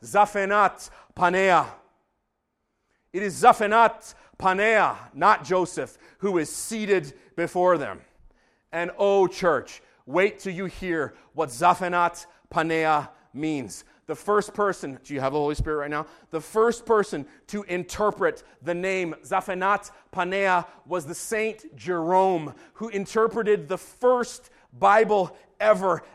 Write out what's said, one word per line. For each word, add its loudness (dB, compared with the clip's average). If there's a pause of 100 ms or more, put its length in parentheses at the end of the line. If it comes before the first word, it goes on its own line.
Zaphenat 0 (260)
Paneah. 4 (1500)
It -4
is -6
Zaphenat 4 (240)
Paneah, 2 (160)
not 2
Joseph, -4 (200)
who -2
is -4
seated -4 (200)
before 2
them. -8 (720)
And -4
oh, 4
church, -2 (240)
wait 0
till -8
you -8
hear -6 (180)
what -4
Zaphenat 0 (260)
Paneah 0 (240)
means. -6 (220)
The -8
first -2
person, -4
do -12
you -6
have 0
the 0
Holy 0
Spirit -4
right -6
now? -6 (240)
The -6
first 0
person 0 (220)
to -8
interpret -2 (180)
the -4
name -4
Zaphenat -2 (240)
Paneah 0 (180)
was -6
the -10
Saint -6
Jerome, 0 (200)
who -10
interpreted 0
the -4
first -2 (220)
Bible 4 (240)
ever, 2 (120)